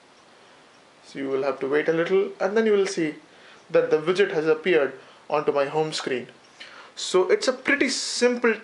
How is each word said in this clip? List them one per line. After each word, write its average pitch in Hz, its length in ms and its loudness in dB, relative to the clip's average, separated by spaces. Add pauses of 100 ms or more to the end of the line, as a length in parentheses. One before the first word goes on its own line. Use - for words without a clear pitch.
(1040)
so - 140 -16
you 135 100 -6
will 135 140 -2
have 139 180 -4
to 135 80 -4
wait 151 180 0
a 165 60 2
little, 175 380 0 (100)
and 196 160 0
then 226 80 2
you 214 80 4
will 196 120 2
see 156 300 -4 (540)
that 165 220 2
the 156 60 4
widget 180 340 2
has 156 140 -2
appeared 156 540 2 (300)
onto 147 240 0
my 139 140 0
home 156 260 -2
screen. 123 340 -6 (680)
So 185 360 0
it's 214 160 2
a 254 60 0
pretty 277 360 0
simple 240 640 0 (100)